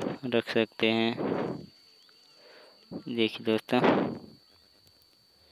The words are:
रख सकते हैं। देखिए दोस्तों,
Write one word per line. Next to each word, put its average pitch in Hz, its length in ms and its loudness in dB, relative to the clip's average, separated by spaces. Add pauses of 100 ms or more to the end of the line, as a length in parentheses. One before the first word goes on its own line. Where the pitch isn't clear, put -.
(260)
रख 120 240 0
सकते 113 380 0
हैं। 113 280 2 (1900)
देखिए 117 380 -2
दोस्तों, 113 340 2 (1700)